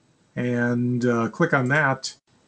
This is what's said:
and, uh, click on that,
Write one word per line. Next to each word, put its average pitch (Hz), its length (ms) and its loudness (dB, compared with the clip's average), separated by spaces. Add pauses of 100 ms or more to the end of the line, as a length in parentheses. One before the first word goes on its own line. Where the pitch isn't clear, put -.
(340)
and, 123 720 0
uh, 117 220 2
click 165 260 0
on 131 140 2
that, 139 460 0 (340)